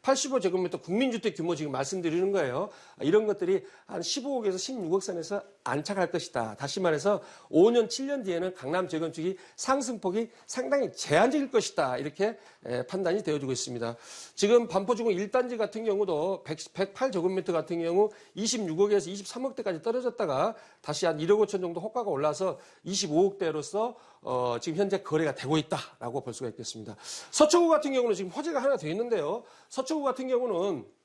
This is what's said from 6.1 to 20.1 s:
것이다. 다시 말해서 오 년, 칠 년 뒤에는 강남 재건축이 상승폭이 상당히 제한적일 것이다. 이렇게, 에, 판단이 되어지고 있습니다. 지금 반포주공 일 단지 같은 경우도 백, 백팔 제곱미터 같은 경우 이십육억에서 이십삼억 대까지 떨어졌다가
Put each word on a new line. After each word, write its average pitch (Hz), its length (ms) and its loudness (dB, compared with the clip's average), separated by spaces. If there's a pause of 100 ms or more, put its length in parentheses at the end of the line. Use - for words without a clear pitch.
것이다. 113 460 -4
다시 139 240 -6
말해서 180 420 2 (260)
오 190 220 8
년, 233 180 4
칠 269 180 -6
년 277 160 -4
뒤에는 185 320 -4
강남 170 340 -2
재건축이 165 500 -4 (180)
상승폭이 226 760 -2 (140)
상당히 262 480 0
제한적일 262 580 2
것이다. - 460 0
이렇게, 151 420 -2 (280)
에, 123 200 -2
판단이 185 360 0
되어지고 139 300 -2
있습니다. 120 440 -4 (380)
지금 233 340 6
반포주공 214 440 0
일 190 180 -2
단지 247 260 0
같은 220 280 -2
경우도 190 600 0
백, 160 140 -8 (140)
백팔 196 380 -2
제곱미터 185 420 0
같은 170 300 0
경우 190 280 4 (240)
이십육억에서 202 760 0
이십삼억 233 460 -8
대까지 190 260 -4
떨어졌다가 226 720 0 (260)